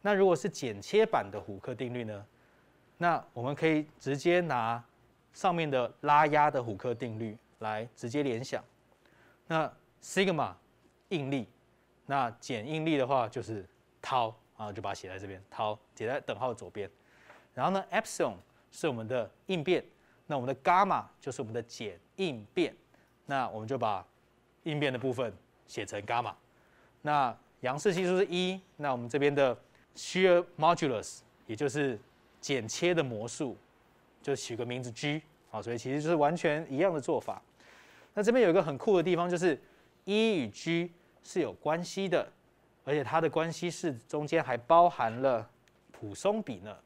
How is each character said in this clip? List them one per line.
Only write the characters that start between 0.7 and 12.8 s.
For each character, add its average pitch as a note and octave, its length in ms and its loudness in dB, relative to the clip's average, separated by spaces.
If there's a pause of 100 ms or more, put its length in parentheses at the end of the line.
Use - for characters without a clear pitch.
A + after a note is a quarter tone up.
切 G#3 240 4
版 A#2 260 0
的 G#2 80 -8
虎 G2 200 -10
克 B2+ 160 -8
定 A#2+ 180 -6
律 B2 120 -4
呢？ G#2 220 -10 (720)
那 E3+ 260 2 (120)
我 A#2+ 80 -6
们 C#3 120 -2
可 D#3+ 140 2
以 D3+ 180 2 (120)
直 C#3 180 -2
接 F3 240 4
拿 A#2+ 420 -2 (520)
上 F3+ 200 0
面 D#3+ 160 0
的 B2+ 220 2 (100)
拉 D3 260 6
压 D3 220 6
的 C#3 120 -2
虎 A2+ 120 -6
克 A#2+ 200 -4
定 A2+ 240 -6
律 A2 180 -6 (220)
来 A2 360 -6
直 - 140 -10
接 C#3+ 140 0
联 A#2+ 200 -2
想。 - 220 -8 (840)
那 D#3+ 240 -2 (320)
sigma D#3 520 0 (560)
应 C#3+ 200 -2
力， C3 160 -2 (600)
那 C3+ 240 -2 (100)
减 A2+ 260 -8
应 D#3 180 -4